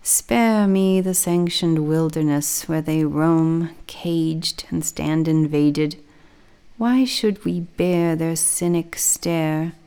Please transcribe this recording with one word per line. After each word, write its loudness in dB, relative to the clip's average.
Spare 2
me 4
the -2
sanctioned 0
wilderness 0
where -2
they 0
roam 2
caged -4
and -4
stand -2
invaded. 2
Why 2
should -2
we -2
bear 0
their -2
cynic -2
stare? -2